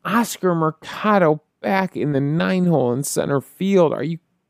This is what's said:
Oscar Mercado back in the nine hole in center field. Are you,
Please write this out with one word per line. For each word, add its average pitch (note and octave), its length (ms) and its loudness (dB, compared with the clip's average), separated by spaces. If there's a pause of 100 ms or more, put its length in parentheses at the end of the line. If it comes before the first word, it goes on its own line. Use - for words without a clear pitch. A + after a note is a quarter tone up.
Oscar F#3 520 -2
Mercado D#3+ 880 0 (180)
back F#3+ 340 -2
in C#3 180 -2
the C3+ 100 0
nine F3+ 420 0
hole C3 300 2
in C3+ 80 -2
center - 400 -2
field. F#3 500 2
Are - 100 -6
you, D#3+ 180 -6 (300)